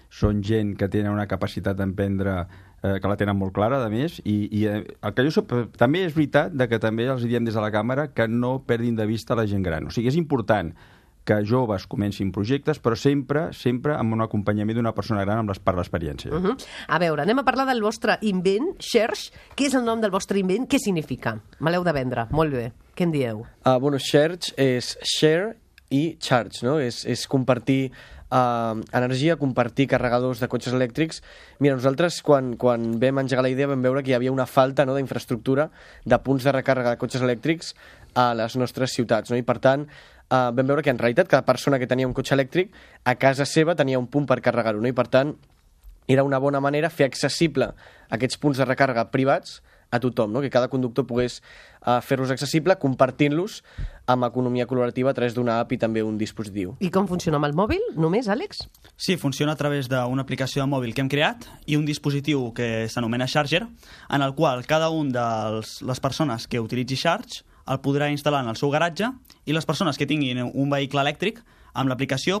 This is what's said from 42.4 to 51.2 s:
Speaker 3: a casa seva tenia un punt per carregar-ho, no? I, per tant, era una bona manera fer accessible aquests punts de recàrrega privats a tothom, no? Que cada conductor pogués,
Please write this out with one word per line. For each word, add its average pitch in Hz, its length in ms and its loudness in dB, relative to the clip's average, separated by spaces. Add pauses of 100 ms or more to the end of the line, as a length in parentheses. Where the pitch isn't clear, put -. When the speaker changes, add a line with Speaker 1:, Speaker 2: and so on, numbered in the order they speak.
Speaker 3:
a 123 160 2
casa 135 260 4
seva 160 320 2
tenia 135 220 2
un 120 80 -4
punt 143 180 0
per 123 160 2
carregar-ho, 113 400 0
no? 120 80 2
I, 123 60 -4
per 123 160 2
tant, 139 240 2 (720)
era 135 140 6
una 135 160 0
bona 139 240 0
manera 147 280 0
fer 143 200 2
accessible 135 640 0 (420)
aquests 123 240 -2
punts 143 200 2
de 135 80 2
recàrrega 123 440 2
privats 135 500 0 (300)
a 123 120 2
tothom, 117 320 0
no? 131 80 0
Que 135 80 -4
cada 123 200 4
conductor 127 360 0
pogués, 120 340 -2 (460)